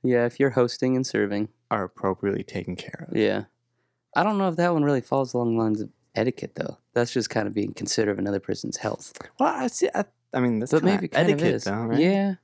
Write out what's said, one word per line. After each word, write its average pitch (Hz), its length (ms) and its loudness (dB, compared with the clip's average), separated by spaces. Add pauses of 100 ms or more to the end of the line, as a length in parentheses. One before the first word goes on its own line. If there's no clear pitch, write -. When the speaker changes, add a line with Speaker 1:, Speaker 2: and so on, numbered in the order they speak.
Speaker 1:
Yeah, 120 240 2
if - 120 -6
you're 139 120 4
hosting 127 460 2
and 127 100 0
serving. 104 420 0 (220)
Speaker 2:
are 107 140 0
appropriately 98 600 -2
taken 92 320 -8
care - 320 -14
of. - 80 -4
Speaker 1:
Yeah. 104 280 2 (680)
I 165 80 4
don't 208 160 2
know 190 100 2
if 160 80 -2
that 175 160 2
one 151 120 2
really 143 160 2
falls 131 340 -2
along 117 220 2
the 113 60 2
lines 107 180 0
of - 100 -8 (240)
etiquette, - 400 -2
though. - 240 -6 (140)
That's 120 200 0
just 120 180 -2
kind 104 180 -2
of 104 60 -6
being 104 180 -2
considerate 107 420 -2
of 98 60 -6
another 101 180 -2
person's - 380 -6
health. - 420 -8 (220)
Speaker 2:
Well, 285 120 2
I 262 160 -4
see. - 260 0
I, 202 100 -2 (280)
I 127 80 -2
mean, 120 200 2
that's 123 120 -4
Speaker 1:
But 156 100 4
Speaker 2:
kinda 190 120 4
Speaker 1:
maybe 190 140 -2
kind 165 220 2
of - 80 4
Speaker 2:
etiquette, 139 160 2
Speaker 1:
is. 123 100 -4
Speaker 2:
though, 98 100 -2
right? 117 240 0
Speaker 1:
Yeah. 196 460 2